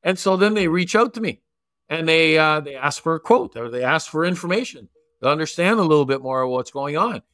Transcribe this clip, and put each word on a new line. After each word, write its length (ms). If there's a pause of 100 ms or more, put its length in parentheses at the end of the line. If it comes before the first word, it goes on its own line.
And 140
so 180
then 200
they 120
reach 280
out 180
to 80
me 200 (460)
and 220
they, 280
uh, 240
they 140
ask 280
for 120
a 40
quote 360
or 140
they 140
ask 260
for 160
information 640 (320)
to 80
understand 500
a 40
little 220
bit 160
more 200
of 80
what's 220
going 260
on. 240 (120)